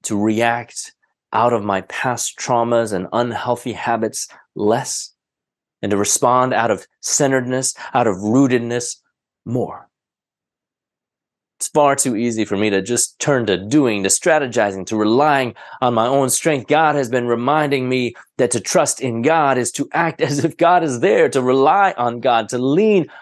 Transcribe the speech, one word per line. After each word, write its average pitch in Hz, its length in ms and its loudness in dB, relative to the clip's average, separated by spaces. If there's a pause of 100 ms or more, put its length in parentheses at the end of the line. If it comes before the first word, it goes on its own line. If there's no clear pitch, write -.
to 104 180 -4
react 117 720 -2 (400)
out 117 180 2
of 113 120 -2
my 98 180 -2
past - 580 -6
traumas 117 540 0
and 92 180 -4
unhealthy 120 640 -4
habits 113 560 -6 (260)
less, 113 580 -4 (680)
and 104 100 -4
to 104 60 0
respond 127 560 2
out 113 180 0
of 98 140 -4 (160)
centeredness, 131 720 -2 (200)
out 123 140 2
of 95 100 0
rootedness 120 800 0 (480)
more. 113 420 -6 (1700)
It's - 100 -8
far 143 280 4
too 131 200 0
easy 110 300 -2
for 101 100 -4
me 104 140 2
to 98 120 2
just 117 380 -4
turn 131 260 0
to 98 120 0
doing, 107 460 0
to 95 60 0
strategizing, 113 760 0
to 110 100 -4
relying 123 580 2 (260)
on 123 120 2
my 113 140 2
own 135 220 2
strength. 139 380 -2
God 151 280 2
has 135 140 -2
been 120 180 -2
reminding 135 600 0
me 127 280 -2 (220)
that 120 140 2
to 113 100 -4
trust - 400 0
in 117 200 -2
God 143 360 2
is 120 160 -2
to 143 180 -4
act 165 300 -2
<laughs> 151 80 0
as 143 140 -2
if 165 140 -2
God 175 260 4
is 127 180 -2
there, 175 280 4
to 135 120 0
rely 143 560 4
on 120 240 -2
God, 113 280 2
to 127 80 -6
lean 165 500 2 (140)